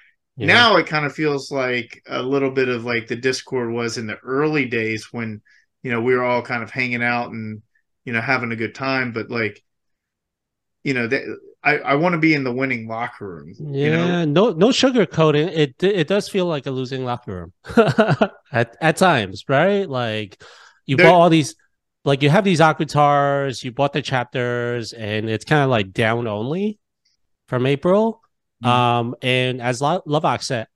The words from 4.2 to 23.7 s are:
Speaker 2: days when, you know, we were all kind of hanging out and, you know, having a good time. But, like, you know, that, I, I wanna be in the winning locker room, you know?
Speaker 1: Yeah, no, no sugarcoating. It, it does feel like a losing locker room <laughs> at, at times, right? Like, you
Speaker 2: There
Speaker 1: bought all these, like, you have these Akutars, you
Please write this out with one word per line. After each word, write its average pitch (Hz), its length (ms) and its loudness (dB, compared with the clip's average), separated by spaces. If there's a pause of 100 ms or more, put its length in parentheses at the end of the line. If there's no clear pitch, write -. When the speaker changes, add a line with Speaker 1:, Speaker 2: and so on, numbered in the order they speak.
Speaker 2:
days 110 460 -4
when, 110 300 -8 (420)
you 131 80 -6
know, 117 80 0
we 127 160 2
were 123 80 2
all 123 180 0
kind 120 220 -6
of 110 60 -12
hanging 123 340 -4
out 120 280 -2
and, 107 320 -10 (420)
you 127 80 -6
know, 113 80 0
having 123 300 -2
a 117 40 -6
good 110 200 -6
time. 131 380 -4
But, 110 180 -6
like, 113 320 -4 (1200)
you 143 100 0
know, 120 140 -2
that, 131 160 -2 (400)
I, 147 160 2
I 139 160 0
wanna 165 240 2
be 160 160 4
in 139 80 -2
the 123 100 -2
winning 123 340 -4
locker 113 400 -8
room, 82 320 -14
you 147 300 -2
know? 165 160 2
Speaker 1:
Yeah, 175 200 0
no, 175 280 2
no 165 140 4
sugarcoating. 170 840 2
It, 151 320 -2
it 185 240 2
does 202 220 -2
feel 185 160 0
like 151 220 -4
a 139 40 -4
losing 131 320 -6
locker 120 300 -6
room 90 200 -12 (220)
<laughs> - 0 - (760)
at, 120 280 -2
at 160 180 2
times, 131 520 2
right? 185 400 2
Like, 110 520 -4 (440)
you 135 120 -2
Speaker 2:
There 170 100 8
Speaker 1:
bought 175 120 8
all 175 100 6
these, 160 260 2 (500)
like, 139 160 2
you 143 80 4
have 190 160 4
these 170 160 4
Akutars, 143 1000 2
you 127 80 -10